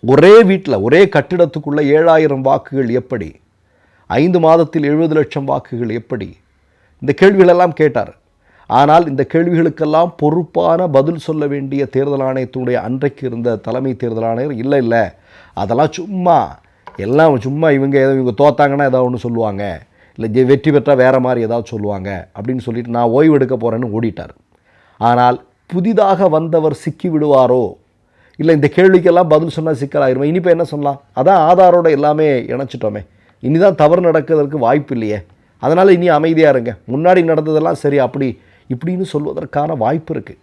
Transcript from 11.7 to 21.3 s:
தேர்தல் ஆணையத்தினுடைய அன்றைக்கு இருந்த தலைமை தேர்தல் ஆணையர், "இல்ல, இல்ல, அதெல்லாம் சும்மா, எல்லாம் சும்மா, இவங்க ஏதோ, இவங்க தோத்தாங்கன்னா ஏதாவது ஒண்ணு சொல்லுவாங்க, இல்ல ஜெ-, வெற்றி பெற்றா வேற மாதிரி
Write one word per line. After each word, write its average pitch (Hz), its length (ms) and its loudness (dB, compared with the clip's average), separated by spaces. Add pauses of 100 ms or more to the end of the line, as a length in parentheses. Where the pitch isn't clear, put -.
தேர்தல் 139 340 -4
ஆணையத்தினுடைய 131 540 -4
அன்றைக்கு 131 540 -6
இருந்த 117 280 -4
தலைமை 123 400 -6
தேர்தல் 113 280 -6
ஆணையர், 120 300 -4
"இல்ல, 131 240 -2
இல்ல, 117 380 -2 (380)
அதெல்லாம் 117 380 -2
சும்மா, 175 680 -4 (360)
எல்லாம் 139 440 2
சும்மா, 143 300 -2
இவங்க 139 300 0
ஏதோ, 135 140 2
இவங்க 131 180 -2
தோத்தாங்கன்னா 143 540 0
ஏதாவது 127 260 0
ஒண்ணு 127 40 -6
சொல்லுவாங்க, 104 680 -6 (340)
இல்ல 110 260 -2
ஜெ-, 127 40 4
வெற்றி 139 260 2
பெற்றா 143 240 2
வேற 131 240 2
மாதிரி 123 220 -2